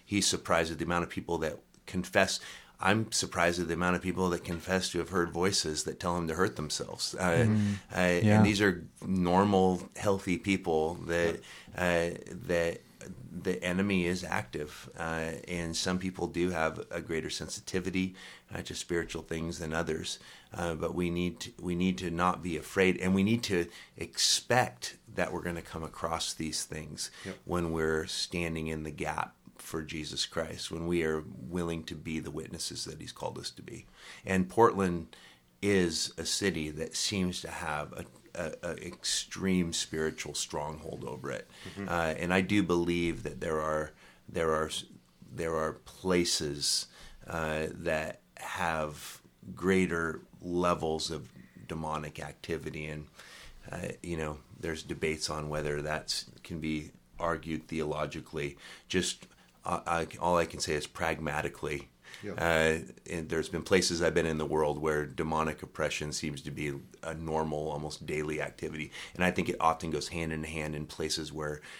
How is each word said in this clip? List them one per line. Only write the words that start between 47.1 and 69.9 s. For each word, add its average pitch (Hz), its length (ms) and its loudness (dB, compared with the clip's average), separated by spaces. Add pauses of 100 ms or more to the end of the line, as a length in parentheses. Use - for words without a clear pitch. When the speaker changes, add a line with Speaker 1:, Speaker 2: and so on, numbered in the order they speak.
Speaker 1:
uh, 78 440 0
that 80 480 -2 (180)
have 80 840 -4 (340)
greater 85 640 4 (200)
levels 87 680 2
of 76 200 -8 (380)
demonic 78 520 -6
activity. 76 680 -6
And, 76 200 -8 (640)
uh, 85 60 -6 (240)
you 82 160 -4
know, 76 220 -4 (200)
there's 80 240 -4
debates 80 460 -4
on 76 180 -4
whether 73 340 -2
that's, 76 440 -4 (180)
can 85 160 -8
be 78 320 -4 (280)
argued 80 500 -2
theologically. 76 880 -4 (320)
Just, - 380 0 (360)
uh, 87 240 0
I, 82 200 2 (120)
all 87 180 4
I 82 80 6
can 80 140 -6
say 78 140 0
is 73 140 0
pragmatically. 76 1000 -4 (320)
Speaker 3:
Yeah. 101 120 -8
Speaker 1:
Uh, 80 580 4 (180)
and 82 200 -4
there's 80 200 0
been 80 140 -2
places 87 380 4
I've 82 120 4
been 82 120 4
in 80 120 0
the 78 80 0
world 76 340 2
where 76 260 2
demonic 78 580 0
oppression 76 480 -2
seems 71 300 -4
to 73 100 -8
be 71 220 -4 (280)
a 80 120 -6
normal, 78 580 -2
almost 76 340 -6
daily 76 360 -2
activity. 76 500 -6 (240)
And 90 80 0
I 90 80 6
think 87 180 0
it - 100 -2
often 80 300 2
goes 73 200 -2